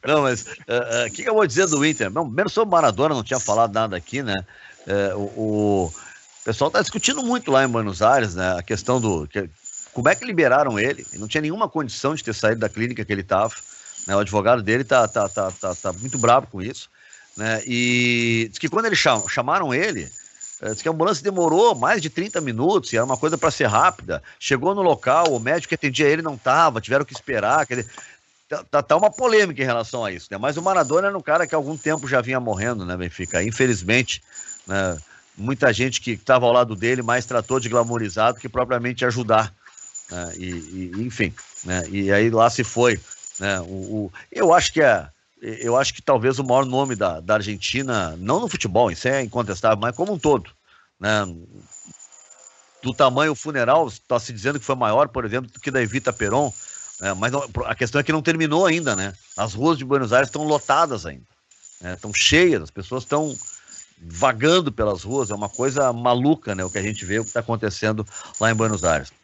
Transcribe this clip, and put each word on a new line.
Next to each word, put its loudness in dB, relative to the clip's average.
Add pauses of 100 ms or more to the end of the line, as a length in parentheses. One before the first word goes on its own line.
Não, 4
mas, 0 (220)
eh, -
eh, 0
o -8
que -10
que -2
eu 0
vou 4
dizer 2
do 2
Inter? 0
Não, -2
primeiro -2
sobre 0
o -2
Maradona, 4
não -4
tinha -4
falado 2
nada 0
aqui, -8
né? -4 (540)
Eh, -2
o, 0
o -12 (500)
pessoal 0
tá 0
discutindo -4
muito -2
lá 6
em 2
Buenos -2
Aires, 4
né? -2
A -6
questão -2
do, -2
que, -8 (440)
como 2
é 4
que -12
liberaram 2
ele? -2
Ele -16
não -10
tinha -2
nenhuma -4
condição -4
de -10
ter -6
saído 0
da -2
clínica -6
que -4
ele -4
tava, 0 (520)
né? -4
O 4
advogado 2
dele 0
tá, 4
tá, -2
tá, -4
tá, -6
tá -6
muito -10
bravo 4
com -12
isso, -10 (480)
né? -2
E 0
diz -16
que -4
quando 0
eles 0
cham-, 2
chamaram -2
ele, -2 (520)
eh, -6
diz -10
que -2
a 0
ambulância 0
demorou 4
mais 2
de -6
trinta -4
minutos, 0
e 0
era 2
uma -2
coisa 0
pra 2
ser 0
rápida. 2 (180)
Chegou 0
no -2
local, 4
o 0
médico -2
que 0
atendia 0
ele 4
não -6
tava, 2
tiveram 0
que -20
esperar, 0
quer -4
dizer, -8 (560)
tá, -8
tá, 0
tá 4
uma 4
polêmica 2
em 0
relação -2
a -4
isso, -12
né? -8
Mas -2
o -4
Maradona 2
era -2
um -6
cara 2
que -4
há 2
algum -4
tempo -4
já 2
vinha -2
morrendo, -2
né, -4
Benfica? -4
Infelizmente, 0 (460)
né, -2 (400)
muita 2
gente -2
que -4
tava 4
ao 6
lado 4
dele 0
mais 0
tratou 0
de -4
glamorizar 2
do -12
que -14
propriamente -2
ajudar, 2 (600)
né? -10
E, -10
e, -10
enfim, -4 (320)
né? -4
E -2
aí 4
lá 6
se -2
foi, 2 (400)
né? -4
O, -10
o, -8 (180)
eu 4
acho 4
que 0
é, 4 (340)
eu -4
acho 0
que -18
talvez 0
o -4
maior 2
nome -2
da, -2
da 0
Argentina, -4
não 0
no -4
futebol, 0
isso -4
é 2
incontestável, 0
mas -4
como -2
um -6
todo, 2 (480)
né? 0 (1600)
Do -6
tamanho 4
funeral, 2 (160)
tá 0
se -8
dizendo -4
que -12
foi 0
maior, 2
por -6
exemplo, -4
do -20
que -6
da 2
Evita -2
Peron, 0 (460)
né? -2
Mas -2
não, -2 (220)
a -4
questão -2
é 0
que -2
não 0
terminou 2
ainda, 0
né? -4 (220)
As -4
ruas 2
de -8
Buenos 0
Aires 4
estão -8
lotadas 0
ainda, -12 (580)
né? -10
Estão -12
cheias, 4
as -14
pessoas -8
estão -4 (640)
vagando 0
pelas -2
ruas, -4
é -4
uma -6
coisa 0
maluca, 2
né? -4
O -4
que -6
a -2
gente -4
vê, -2
o -4
que -14
tá 0
acontecendo -2 (340)
lá 2
em 2
Buenos 0
Aires. 0 (120)